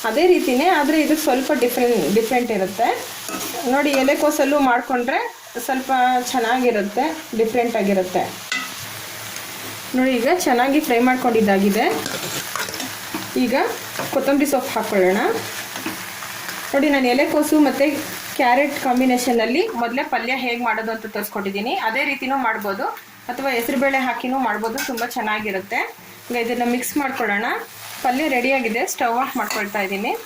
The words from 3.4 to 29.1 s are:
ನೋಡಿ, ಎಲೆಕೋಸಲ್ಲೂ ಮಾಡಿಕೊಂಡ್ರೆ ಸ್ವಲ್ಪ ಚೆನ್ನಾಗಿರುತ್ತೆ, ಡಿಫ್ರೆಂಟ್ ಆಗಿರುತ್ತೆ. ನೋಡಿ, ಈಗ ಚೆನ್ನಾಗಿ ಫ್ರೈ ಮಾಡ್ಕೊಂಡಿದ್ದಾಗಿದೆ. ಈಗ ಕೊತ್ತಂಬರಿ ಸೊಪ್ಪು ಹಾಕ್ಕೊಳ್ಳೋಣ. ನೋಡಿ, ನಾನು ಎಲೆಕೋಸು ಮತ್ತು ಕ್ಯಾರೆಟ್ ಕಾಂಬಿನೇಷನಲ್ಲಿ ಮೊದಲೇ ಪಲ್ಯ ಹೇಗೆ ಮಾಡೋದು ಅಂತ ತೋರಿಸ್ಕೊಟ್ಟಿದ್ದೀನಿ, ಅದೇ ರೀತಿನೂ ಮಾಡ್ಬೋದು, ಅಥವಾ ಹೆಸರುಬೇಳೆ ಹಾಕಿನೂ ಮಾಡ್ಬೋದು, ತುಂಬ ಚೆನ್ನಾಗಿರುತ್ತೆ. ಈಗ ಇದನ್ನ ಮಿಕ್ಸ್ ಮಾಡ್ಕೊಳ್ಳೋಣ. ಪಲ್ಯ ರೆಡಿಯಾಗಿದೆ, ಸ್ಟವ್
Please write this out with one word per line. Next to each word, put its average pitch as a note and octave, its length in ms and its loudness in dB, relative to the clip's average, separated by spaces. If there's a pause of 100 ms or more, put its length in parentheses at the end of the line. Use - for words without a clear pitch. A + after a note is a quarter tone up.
ನೋಡಿ, C#4 180 2
ಎಲೆಕೋಸಲ್ಲೂ D4 680 4
ಮಾಡಿಕೊಂಡ್ರೆ C4 760 0 (320)
ಸ್ವಲ್ಪ C4 260 -2 (400)
ಚೆನ್ನಾಗಿರುತ್ತೆ, B3 880 0 (200)
ಡಿಫ್ರೆಂಟ್ A#3 380 2
ಆಗಿರುತ್ತೆ. G3 580 0 (1600)
ನೋಡಿ, B3+ 160 2
ಈಗ A#3+ 160 2 (120)
ಚೆನ್ನಾಗಿ C4+ 400 4
ಫ್ರೈ A#3+ 200 2
ಮಾಡ್ಕೊಂಡಿದ್ದಾಗಿದೆ. A3 880 4 (1500)
ಈಗ B3 180 2 (580)
ಕೊತ್ತಂಬರಿ C#4 320 2
ಸೊಪ್ಪು B3+ 340 0
ಹಾಕ್ಕೊಳ್ಳೋಣ. G3 380 2 (1600)
ನೋಡಿ, C#4+ 140 4
ನಾನು C4+ 180 4
ಎಲೆಕೋಸು D4 520 4
ಮತ್ತು C#4 400 4 (360)
ಕ್ಯಾರೆಟ್ C4 480 2
ಕಾಂಬಿನೇಷನಲ್ಲಿ B3 840 2
ಮೊದಲೇ B3 360 -2
ಪಲ್ಯ B3 320 -2
ಹೇಗೆ A#3+ 280 -4
ಮಾಡೋದು A3 280 -2
ಅಂತ A3 140 -8
ತೋರಿಸ್ಕೊಟ್ಟಿದ್ದೀನಿ, G#3 680 -4
ಅದೇ B3+ 300 -2
ರೀತಿನೂ C#4 320 -2
ಮಾಡ್ಬೋದು, A3 460 -2 (460)
ಅಥವಾ C4+ 200 -2
ಹೆಸರುಬೇಳೆ C4+ 480 0
ಹಾಕಿನೂ B3+ 420 0
ಮಾಡ್ಬೋದು, A3+ 380 -2 (100)
ತುಂಬ A#3 180 -4
ಚೆನ್ನಾಗಿರುತ್ತೆ. G#3+ 880 -4 (360)
ಈಗ A#3+ 40 -2
ಇದನ್ನ A#3+ 300 -2
ಮಿಕ್ಸ್ B3 320 -2
ಮಾಡ್ಕೊಳ್ಳೋಣ. A#3+ 480 -2 (580)
ಪಲ್ಯ C4+ 240 2
ರೆಡಿಯಾಗಿದೆ, B3+ 600 0
ಸ್ಟವ್ A#3+ 300 0